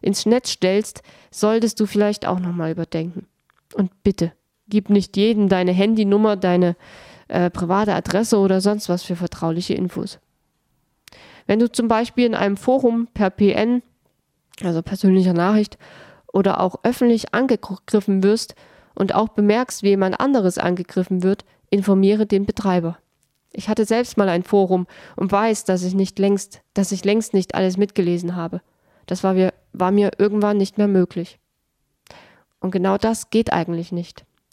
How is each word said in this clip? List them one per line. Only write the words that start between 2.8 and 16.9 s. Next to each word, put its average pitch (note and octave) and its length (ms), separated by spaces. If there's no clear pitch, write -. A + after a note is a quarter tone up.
Und - 280
bitte, F3 300
Gib G#3 220
nicht G3+ 260
jedem G#3 320
deine F3+ 240
Handynummer, G#3 640
deine, F3+ 400
äh, F3+ 220
private F#3+ 440
Adresse G#3+ 440
oder F#3+ 220
sonst G#3 280
was F3+ 140
für F3+ 140
vertrauliche E3+ 580
Infos. - 440
Wenn G#3 120
du A#3 120
zum A3+ 180
Beispiel A#3 380
in A3+ 80
einem G3+ 220
Forum A#3 560
per G3 180
P G3+ 220
N, A#3+ 300
also E3+ 200
persönlicher F#3 520
Nachricht, G#3 440
oder G3 280
auch F#3 220
öffentlich A#3 520